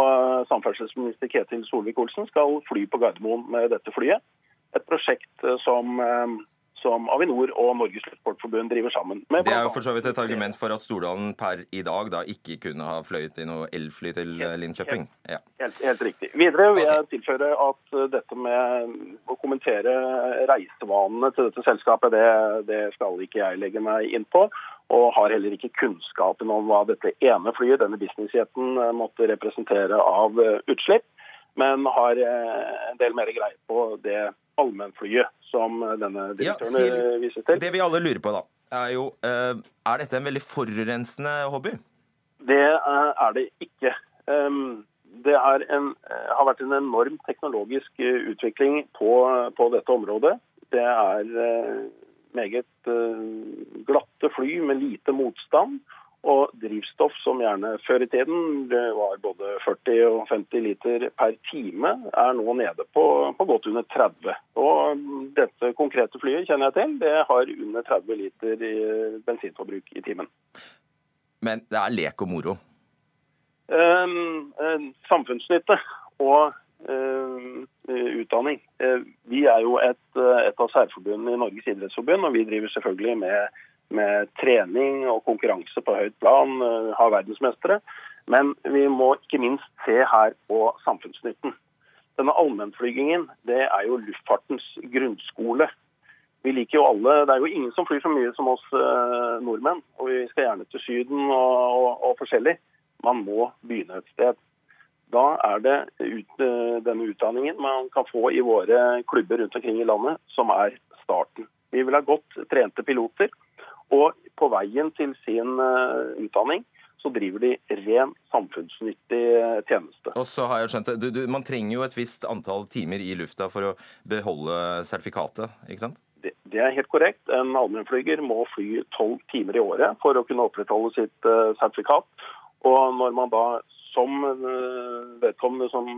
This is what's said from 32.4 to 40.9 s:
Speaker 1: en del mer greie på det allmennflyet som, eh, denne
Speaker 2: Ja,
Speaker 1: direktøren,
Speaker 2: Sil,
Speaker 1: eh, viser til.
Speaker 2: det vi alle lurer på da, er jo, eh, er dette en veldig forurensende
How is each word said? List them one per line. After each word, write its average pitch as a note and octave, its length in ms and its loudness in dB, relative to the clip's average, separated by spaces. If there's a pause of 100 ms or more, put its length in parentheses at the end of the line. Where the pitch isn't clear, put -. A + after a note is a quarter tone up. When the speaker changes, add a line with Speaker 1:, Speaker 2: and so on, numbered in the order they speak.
Speaker 1:
en A#2+ 60 -12
del A#2+ 160 2
mer A#2 120 -2
greie A2 320 -4 (100)
på A2+ 340 -2
det G#2 280 -4 (280)
allmennflyet G#2+ 720 0 (240)
som, A2+ 320 -2
eh, A2 140 -2
denne G2 320 -6 (100)
Speaker 2:
Ja, F3 160 -2
Speaker 1:
direktøren, A#2+ 220 -4
Speaker 2:
Sil, B2+ 160 4
Speaker 1:
eh, A#2+ 260 0
viser A#2 260 -6
til. E3 140 4
Speaker 2:
det F3 140 -2
vi F#3 60 0
alle E3+ 200 2
lurer D3+ 200 -2
på G#2+ 120 -2
da, G2 100 -4 (300)
er B2 220 -4
jo, C3 180 -4 (120)
eh, B2 300 -2 (320)
er A#2 120 0
dette D3 160 -8
en C3 100 -2
veldig C#3+ 180 -6
forurensende A#2+ 920 -6 (160)